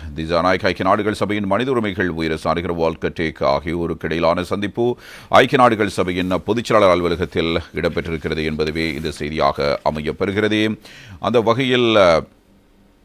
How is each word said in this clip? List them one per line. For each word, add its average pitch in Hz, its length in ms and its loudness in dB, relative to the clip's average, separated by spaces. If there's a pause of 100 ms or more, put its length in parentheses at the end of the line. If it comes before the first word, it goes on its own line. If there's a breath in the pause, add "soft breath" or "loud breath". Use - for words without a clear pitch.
(160 loud breath)
திசாநாயக், 85 480 0
ஐக்கிய 92 260 0
நாடுகள் 104 240 2
சபையின் 104 320 -2
மனித 110 260 0
உரிமைகள் 101 380 0
உயர் 80 280 -2
ஸ்தானிகர் 85 360 -2
வால்கர் 82 460 -2
டேக் 80 240 -2
ஆகியோருக்கு 80 640 -2
இடையிலான 82 360 0
சந்திப்பு 101 540 -4 (320 loud breath)
ஐக்கிய 127 320 4
நாடுகள் 110 260 4
சபையின் 92 420 -2
பொதுச்செயலாளர் 101 640 2
அலுவலகத்தில் 85 680 0 (160)
இடம்பெற்றிருக்கிறது 80 680 -4
என்பதுவே 78 500 -2
இந்த 78 180 -6
செய்தியாக 73 680 -2 (100)
அமையப்பெறுகிறது. 101 880 -2 (400 loud breath)
அந்த 113 220 2
வகையில், 120 540 2
அ, 85 280 6 (800)